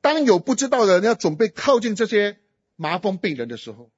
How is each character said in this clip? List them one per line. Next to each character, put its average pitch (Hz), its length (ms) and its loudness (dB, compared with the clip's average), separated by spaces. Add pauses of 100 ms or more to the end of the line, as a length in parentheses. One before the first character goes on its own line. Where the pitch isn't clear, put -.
当 302 240 0
有 196 160 4
不 247 160 -2
知 269 100 -2
道 247 180 2
的 190 100 4
人 180 100 2
要 226 100 2
准 151 220 -2
备 220 120 0
靠 262 300 0
近 220 160 -2
这 220 120 -2
些 208 340 -2 (360)
麻 160 220 -4
风 190 200 -4
病 156 180 -4
人 120 120 -6
的 117 80 -10
时 110 160 -16
候 113 260 -20